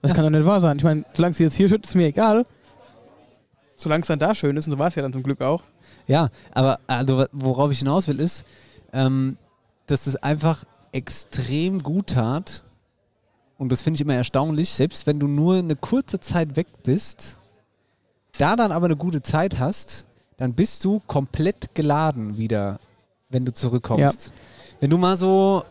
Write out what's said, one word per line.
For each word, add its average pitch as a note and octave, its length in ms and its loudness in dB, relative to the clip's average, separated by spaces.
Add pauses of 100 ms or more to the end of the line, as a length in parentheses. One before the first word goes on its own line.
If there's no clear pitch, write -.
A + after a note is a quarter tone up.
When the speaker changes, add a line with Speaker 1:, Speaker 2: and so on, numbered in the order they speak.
Speaker 1:
Das C#3+ 100 2
Speaker 2:
Ja. F3 60 2
Speaker 1:
kann D#3+ 80 4
doch D#3 140 4
nicht D#3 80 4
wahr G3+ 140 6
sein. D#3 180 4
Ich C#3+ 60 -2
meine, D#3 200 2 (100)
solange F3 200 2
sie E3 100 2
jetzt D3+ 100 2
hier F#3+ 140 4
schüttet, G#3+ 180 2
ist - 80 -12
mir F3 120 6
egal. A3 380 2 (1300)
Solange D#3+ 260 0
es - 60 -8
dann D3+ 100 0
da F3 160 2
schön C#3+ 220 0
ist, D3+ 100 -4
und D#3 60 -2
so C3+ 60 -2
war's E3+ 160 0
ja D3+ 80 -4
dann C3 100 -4
zum C3 100 -6
Glück C3+ 180 -2
auch. C#3+ 220 0 (440)
Speaker 2:
Ja, C#3+ 220 2 (240)
aber, C3 340 2
also, C3 460 0
worauf C3+ 380 0
ich C3 80 -2
hinaus D3+ 300 0
will, C#3 120 -2
ist, - 240 -4 (480)
ähm, C3+ 440 0 (500)
dass - 180 -2
das C3 120 -4
einfach D3+ 480 -2 (280)
extrem C#3+ 920 -4
gut E3 260 -4
tat. B2+ 540 -4 (960)
Und C3 140 -4
das B2 100 -2
finde D#3+ 140 0
ich C#3 60 -4
immer C#3+ 120 0
erstaunlich, D3 560 0
selbst - 360 -2
wenn D3 140 0
du C#3+ 80 0
nur D#3 280 2
eine E3 200 -2
kurze - 440 -2
Zeit D#3+ 360 -2
weg E3 100 -2 (160)
bist, - 560 -4 (1000)
da F3 180 2
dann A3 160 2
aber E3+ 140 0
eine D#3+ 100 2
gute D#3+ 260 -2
Zeit E3 360 -2
hast, - 480 -6 (300)
dann B2+ 180 -4
bist - 300 -2
du G3 220 0
komplett - 680 -4
geladen C#3+ 640 0
wieder, G#2+ 420 -2 (500)
wenn B2+ 160 -2
du B2 80 -4
zurückkommst. B2+ 720 -2
Speaker 1:
Ja. - 60 -20 (480)
Speaker 2:
Wenn C#3+ 100 2
du E3+ 80 4
mal F#3 180 2
so F#3+ 540 2